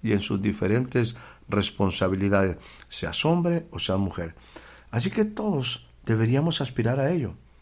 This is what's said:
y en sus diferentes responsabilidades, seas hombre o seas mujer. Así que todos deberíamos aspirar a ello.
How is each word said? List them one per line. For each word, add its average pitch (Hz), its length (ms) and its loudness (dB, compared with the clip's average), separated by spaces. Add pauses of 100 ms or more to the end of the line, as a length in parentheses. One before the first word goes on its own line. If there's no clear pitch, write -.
y 107 120 2
en - 60 4
sus 98 220 -2
diferentes 117 760 0 (300)
responsabilidades, 98 1080 2 (300)
seas - 380 -4
hombre 170 460 2
o - 80 -8
seas 95 200 0
mujer. 85 360 -4 (560)
Así 127 180 0
que 214 160 2
todos 208 600 -4 (180)
deberíamos 127 560 2
aspirar 127 380 -2
a 139 120 0
ello. 131 240 -2 (260)